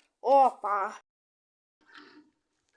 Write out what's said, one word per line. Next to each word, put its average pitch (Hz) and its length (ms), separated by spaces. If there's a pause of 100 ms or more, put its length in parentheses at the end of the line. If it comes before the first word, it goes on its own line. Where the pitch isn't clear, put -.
(200)
Опа. 214 760 (1800)